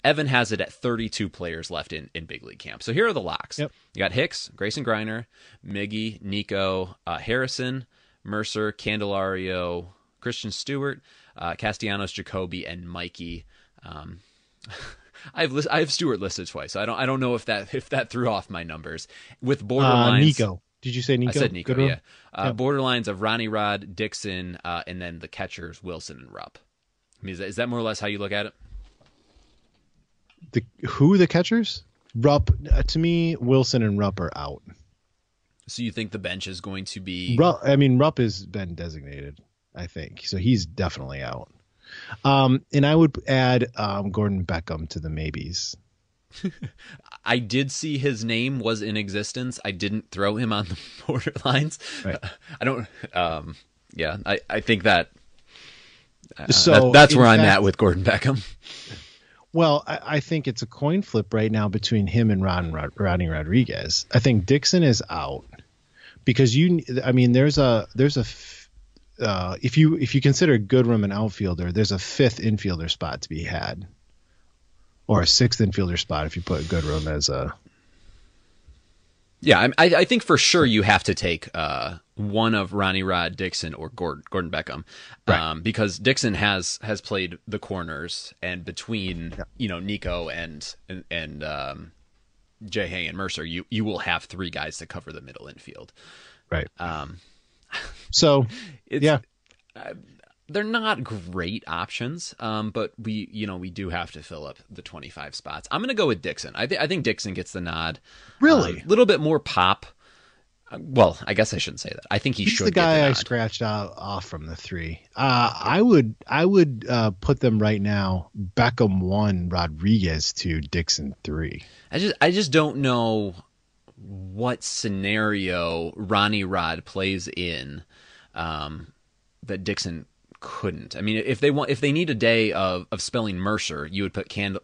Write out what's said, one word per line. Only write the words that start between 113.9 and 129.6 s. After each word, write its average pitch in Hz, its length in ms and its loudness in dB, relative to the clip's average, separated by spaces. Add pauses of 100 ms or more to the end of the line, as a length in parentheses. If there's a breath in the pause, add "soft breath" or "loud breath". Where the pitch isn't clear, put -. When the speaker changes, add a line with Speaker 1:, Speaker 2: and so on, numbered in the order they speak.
Speaker 2:
off 98 300 -8
from 78 180 -12
the 80 100 -10
three. 80 460 -10 (160)
Uh, 123 420 4
I - 220 2
would, 156 340 6 (120)
I 147 180 2
would, 165 460 4
uh, 113 220 4 (100)
put 139 180 2
them 113 180 4
right 107 220 2
now, 98 480 0 (260)
Beckham 117 460 4
one, 92 480 0
Rodriguez 87 840 0
two, 80 260 -4
Dixon 73 540 -4 (100)
three. 78 400 -8 (260 soft breath)
Speaker 1:
I - 80 -4
just, 196 220 0
I 151 120 6
just 180 200 0
don't 151 260 4
know 113 560 0 (640)
what 98 640 -6
scenario 95 1300 -2
Ronnie 104 480 2
Rod 85 400 -2
plays 95 440 -4
in, 71 540 -8 (520 soft breath)
um, 78 540 -8 (560)
that 95 200 -8